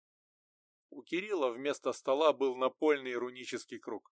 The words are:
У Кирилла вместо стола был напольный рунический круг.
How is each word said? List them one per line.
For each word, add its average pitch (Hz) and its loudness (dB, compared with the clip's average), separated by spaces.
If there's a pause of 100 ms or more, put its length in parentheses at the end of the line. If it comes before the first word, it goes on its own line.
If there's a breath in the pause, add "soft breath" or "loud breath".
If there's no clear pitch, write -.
(880)
У 143 -16
Кирилла 175 -2
вместо 131 -2
стола 143 4
был 127 0
напольный 131 2
рунический 123 -8
круг. 107 -12